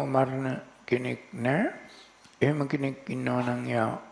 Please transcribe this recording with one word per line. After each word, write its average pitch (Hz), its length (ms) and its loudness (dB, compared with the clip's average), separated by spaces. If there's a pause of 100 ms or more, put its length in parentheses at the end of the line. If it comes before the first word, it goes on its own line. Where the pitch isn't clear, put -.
මරණ 131 420 2 (360)
කෙනෙක් 123 480 -2
නෑ. 135 340 2 (720)
එහෙම 147 280 4
කෙනෙක් 135 400 -2
ඉන්නවා 127 400 -2
නම් 123 200 -2
එයා 117 280 2 (200)